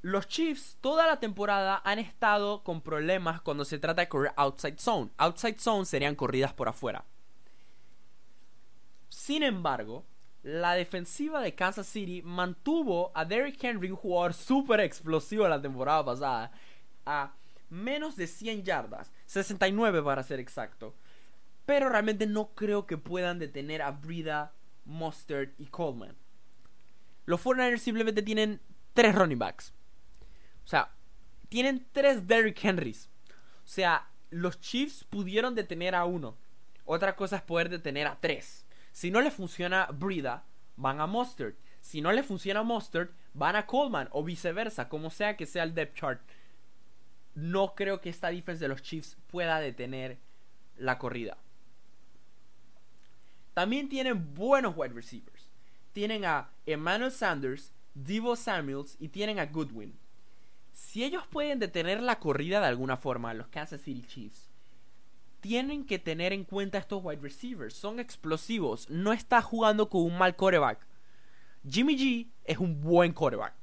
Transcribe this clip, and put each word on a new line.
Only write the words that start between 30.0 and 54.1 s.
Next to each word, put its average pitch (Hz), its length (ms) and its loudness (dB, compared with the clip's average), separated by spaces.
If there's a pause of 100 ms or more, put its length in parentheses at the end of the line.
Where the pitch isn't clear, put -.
O - 20 -10
sea, - 260 2 (560)
tienen 254 440 2
tres 269 340 6
Derrick 220 380 6
Henrys. 175 440 0 (560)
O - 40 -10
sea, 175 400 4 (220)
los 175 300 -2
Chiefs 277 440 -2
pudieron 202 500 0
detener 185 400 0
a 175 100 4
uno. 175 320 -2 (480)
Otra 185 300 2
cosa 196 220 -2
es 175 60 -2
poder 170 260 2
detener 151 400 -2
a 139 120 -4
tres. - 440 -2 (280)
Si - 180 -2
no 214 100 6
les 285 140 4
funciona 180 520 2
Breida, 143 580 -2 (320)
van 135 240 2
a 156 60 2
Mostert. 202 500 -2 (240)
Si - 200 -6
no 165 120 4
les 269 140 4
funciona 196 360 0
Mostert, 208 500 0 (220)
van 156 220 4
a 208 100 2
Coleman 240 440 2
o 147 120 0
viceversa, 175 640 -2
como 156 220 -4
sea 208 260 -2
que 165 100 -6
sea 170 160 -2
el 165 120 -2
depth 156 220 -2
chart. 131 240 -2 (1120)
No 190 400 2
creo 196 260 0
que 175 100 -6
esta 170 200 -2
defense 175 300 -4
de 151 80 0
los 135 140 -2
Chiefs - 340 -8 (120)
pueda 165 320 2
detener 131 580 -4 (580)
la 127 220 2
corrida. 117 400 -4 (2250)
También 247 340 0
tienen 247 460 0